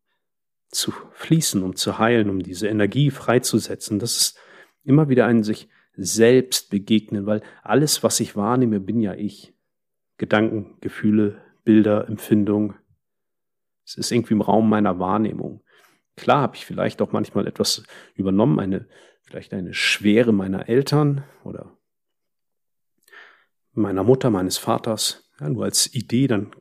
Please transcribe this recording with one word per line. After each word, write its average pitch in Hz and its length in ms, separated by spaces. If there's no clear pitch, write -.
zu - 220
fließen, - 500
um 92 140
zu - 240
heilen, 110 300
um 95 120
diese 92 260
Energie 110 440
freizusetzen? 113 880
Das 120 180
ist - 220
immer 143 260
wieder 139 160
ein 117 180
sich 107 260
selbst 113 720
begegnen, 104 560
weil 107 160
alles, 135 420
was - 160
ich - 160
wahrnehme, 110 440
bin 107 200
ja 101 140
ich. - 400
Gedanken, 107 640
Gefühle, 104 640
Bilder, 107 440
Empfindung. 104 680
Es - 100
ist - 160
irgendwie 117 220
im 101 80
Raum 107 280
meiner 104 300
Wahrnehmung. 101 640
Klar 135 260
habe 117 140
ich - 100
vielleicht 104 360
auch 98 100
manchmal 104 360
etwas - 360
übernommen, 98 440
eine, 95 280
vielleicht - 300
eine 92 200
Schwere 110 580
meiner 95 380
Eltern 139 540
oder - 340
meiner 98 300
Mutter, 131 260
meines 92 280
Vaters. - 840
Ja, 147 100
nur 104 160
als - 280
Idee, 127 340
dann 104 340